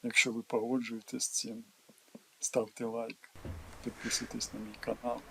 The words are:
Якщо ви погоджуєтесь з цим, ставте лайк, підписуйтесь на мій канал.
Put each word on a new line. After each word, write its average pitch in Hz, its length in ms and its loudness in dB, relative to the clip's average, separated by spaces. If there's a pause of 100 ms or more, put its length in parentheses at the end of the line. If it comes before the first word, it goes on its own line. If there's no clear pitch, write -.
Якщо 120 300 6
ви 113 100 0
погоджуєтесь 117 800 2
з - 40 0
цим, - 360 -2 (760)
ставте 117 440 2
лайк, 113 460 -2 (540)
підписуйтесь - 680 -2
на 107 80 -6
мій 107 200 -8
канал. 120 400 0 (100)